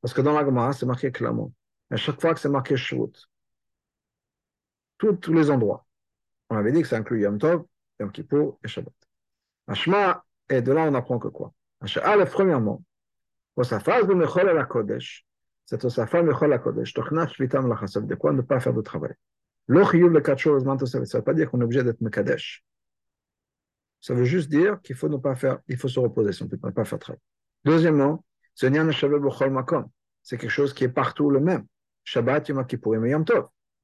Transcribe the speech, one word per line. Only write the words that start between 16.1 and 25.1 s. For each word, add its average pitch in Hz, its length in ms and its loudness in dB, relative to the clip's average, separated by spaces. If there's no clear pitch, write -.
Mechol 151 320 4
à 123 40 2
la - 20 0
Kodesh, 120 340 -4
Tochna 151 340 -2
Shvitam 131 400 -2
la 107 120 -2
Chassav, 104 260 -6
de - 100 -6
quoi ? 147 180 0
Ne 131 80 0
pas 127 180 0
faire 120 140 -2
de 123 80 -2
travail. - 320 -8
Lo 190 160 6
Chiyuv 180 280 6
le 160 100 6
Katsho, 143 380 2
Zman 135 180 0
Tosefet, 127 280 -4
ça 123 120 -4
veut 110 60 -2
pas - 100 0
dire 160 160 0
qu'on 127 120 -2
est - 20 2
obligé 120 200 0
d'être 117 180 -2
Mekadesh. - 640 -4
Ça - 140 -8
veut 123 120 4
juste 147 240 0
dire 185 340 2
qu'il 131 120 -10
faut 151 140 -4
ne 147 80 -2